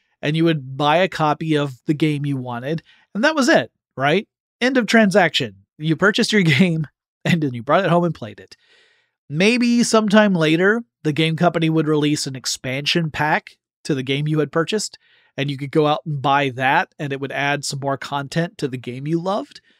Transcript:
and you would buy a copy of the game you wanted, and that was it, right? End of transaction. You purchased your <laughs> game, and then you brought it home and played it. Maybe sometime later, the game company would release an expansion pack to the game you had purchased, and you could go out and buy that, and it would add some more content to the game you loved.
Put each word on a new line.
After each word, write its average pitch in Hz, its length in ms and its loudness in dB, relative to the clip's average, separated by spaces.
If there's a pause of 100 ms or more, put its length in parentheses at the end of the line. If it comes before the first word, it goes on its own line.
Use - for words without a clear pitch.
(200)
and 151 160 -2
you 160 80 2
would 135 320 -2
buy 147 220 2
a 190 100 2
copy 156 480 -2
of 143 300 -4
the 156 80 0
game 147 320 -2
you 139 100 -2
wanted, 127 460 -8 (320)
and 208 100 0
that 311 100 2
was 277 140 2
it, 170 240 2 (240)
right? 151 320 0 (320)
End 254 160 0
of 233 100 2
transaction. 175 680 2 (220)
You 156 180 0
purchased 208 360 0
your 208 100 4
<laughs> 151 180 4
game, 160 260 0 (380)
and 165 180 0
then 135 120 -2
you 120 80 -8
brought 170 220 2
it 160 60 0
home 175 140 2
and 165 100 -2
played 107 260 -14
it. - 160 -20 (760)
Maybe 233 540 2
sometime 214 500 4
later, 175 480 2 (200)
the 151 100 0
game 160 240 0
company 165 340 2
would 160 180 0
release 151 380 0
an 131 100 -10
expansion 147 760 -4
pack 156 460 -2 (280)
to 160 100 -2
the 131 80 -2
game 139 260 -2
you 156 120 0
had 143 120 -2
purchased, 170 460 -4 (380)
and 139 140 -2
you 139 60 -6
could 135 140 -10
go 151 160 2
out 151 180 0
and 147 160 -6
buy 139 300 2
that, 135 480 0
and 143 140 -8
it 135 80 -6
would 135 120 -8
add 143 320 -2
some 139 160 -8
more 139 160 -2
content 143 640 -6
to 147 100 -4
the 123 80 -8
game 127 300 -10
you 165 140 -2
loved. 202 400 -6 (180)